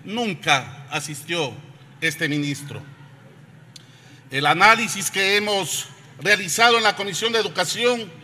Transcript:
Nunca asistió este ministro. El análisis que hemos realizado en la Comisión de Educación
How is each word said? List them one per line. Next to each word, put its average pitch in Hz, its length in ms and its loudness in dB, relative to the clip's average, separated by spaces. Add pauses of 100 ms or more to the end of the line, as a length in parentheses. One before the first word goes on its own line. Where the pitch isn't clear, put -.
Nunca 170 840 -2
asistió 151 600 -6 (480)
este 160 280 -2
ministro. 143 540 -4 (1500)
El 139 160 0
análisis 196 640 4
que 196 260 0
hemos 208 500 -2 (340)
realizado 202 580 4
en 220 60 0
la 202 120 4
Comisión 202 360 -4
de 226 80 2
Educación 202 720 -2 (140)